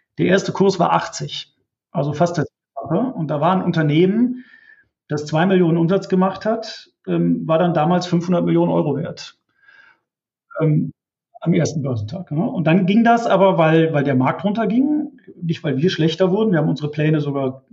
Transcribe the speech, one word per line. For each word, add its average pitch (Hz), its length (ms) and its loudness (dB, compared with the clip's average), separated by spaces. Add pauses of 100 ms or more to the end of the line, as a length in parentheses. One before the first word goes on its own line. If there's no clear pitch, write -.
(180)
Der 160 80 0
erste 185 260 0
Kurs 190 260 2
war - 140 0
achtzig, - 640 -6 (360)
also 147 200 -4
fast 175 260 -2
das 143 100 -2 (280)
Dreifache. 160 380 -4
Und 156 160 -6
da 151 100 -4
war 170 160 2
ein 185 80 -2
Unternehmen, 180 800 0 (640)
das 147 180 -6
zwei 156 200 0
Millionen 180 320 4
Umsatz 165 320 0
gemacht 185 340 0
hat, - 460 -6 (180)
ähm, 170 400 0
war 160 120 2
dann 170 140 2
damals 165 340 0
fünfhundert 175 360 0
Millionen 170 300 2
Euro 151 240 0
wert. - 400 -10 (1200)
Ähm, 156 320 0 (480)
am 170 120 0
ersten 160 280 0
Börsentag, 123 500 -6
ne? 151 100 -2
Und 214 240 -4
dann 175 200 4
ging 202 180 4
das 233 240 2
aber, 190 300 2
weil, 160 340 4
weil 143 140 0
der 139 100 0
Markt 127 300 0
runterging, 233 720 -2 (200)
nicht 165 260 -6
weil 139 100 0
wir 151 140 2
schlechter 160 420 0
wurden, 214 220 2
wir 160 60 4
haben 143 100 0
unsere 147 200 -4
Pläne 156 300 0
sogar 139 540 -4